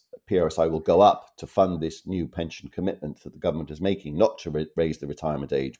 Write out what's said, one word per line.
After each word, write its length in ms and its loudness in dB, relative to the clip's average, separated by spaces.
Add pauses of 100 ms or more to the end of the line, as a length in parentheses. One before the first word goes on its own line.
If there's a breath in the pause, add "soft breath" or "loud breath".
(280)
P 120 2
R 80 4
S 100 -4
I 100 4
will 120 0
go 220 6
up 360 4
to 80 -12
fund 360 0
this 260 -8
new 180 -4
pension 440 -8
commitment 540 -6
that 100 -16
the 60 -20
government 300 -4
is 120 -10
making, 360 -4
not 220 2
to 100 -10
ra-, 140 -4 (140)
raise 220 -2
the 80 -10
retirement 440 -6
age, 280 -4